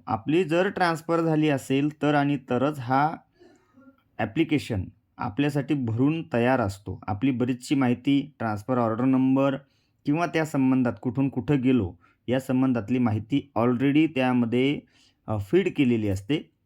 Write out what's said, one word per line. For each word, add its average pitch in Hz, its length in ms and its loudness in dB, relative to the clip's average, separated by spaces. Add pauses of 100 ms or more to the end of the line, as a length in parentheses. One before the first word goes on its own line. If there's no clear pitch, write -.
आपली 143 380 0
जर 175 240 2
ट्रान्सफर 170 520 0
झाली 156 280 2
असेल 139 540 0
तर 147 120 2
आणि 143 220 2
तरच 135 420 -2
हा 131 380 0 (1000)
ॲप्लिकेशन 123 680 -2 (340)
आपल्यासाठी 143 560 -2
भरून 135 480 0 (100)
तयार 123 280 2
असतो. 98 460 -6
आपली 104 240 -2
बरीचशी 123 440 -2
माहिती, 135 640 0
ट्रान्सफर 113 400 -2
ऑर्डर 113 260 0
नंबर 131 520 2 (500)
किंवा 165 200 0
त्या 160 180 0
संबंधात 131 480 2 (100)
कुठून 135 260 -2
कुठं 131 320 -2
गेलो 120 340 2 (340)
या 127 120 0
संबंधातली 127 580 0
माहिती 110 580 -2
already 135 580 2
त्यामध्ये, 127 680 0 (460)
अ, 107 120 -4
फीड 170 380 0
केलेली 120 320 2
असते. 98 420 -4 (160)